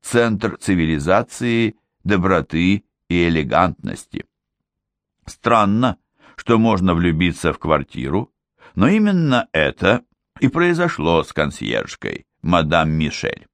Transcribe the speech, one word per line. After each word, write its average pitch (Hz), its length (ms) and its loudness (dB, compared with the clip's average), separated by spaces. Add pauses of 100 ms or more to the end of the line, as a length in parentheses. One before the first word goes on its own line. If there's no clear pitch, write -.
центр 113 540 0
цивилизации, 101 1200 0 (260)
доброты 92 840 0 (240)
и 87 200 2
элегантности. 78 960 -2 (1000)
Странно, 113 720 0 (400)
что 117 220 0
можно 95 360 2
влюбиться 85 580 0
в - 60 -8
квартиру, 76 720 -4 (420)
но 104 140 2
именно 180 640 2
это 80 500 0 (380)
и 139 80 2
произошло 160 760 0
с - 100 -10
консьержкой, 57 920 -6 (160)
мадам 80 480 2
Мишель. - 640 -4